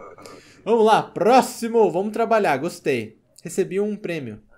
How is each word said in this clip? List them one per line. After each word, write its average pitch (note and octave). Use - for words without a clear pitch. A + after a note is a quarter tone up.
Vamos A3
lá. G#3
Próximo! A3+
Vamos G3+
trabalhar. G#3+
Gostei. C3+
Recebi F3
um G#3
prêmio. C#3+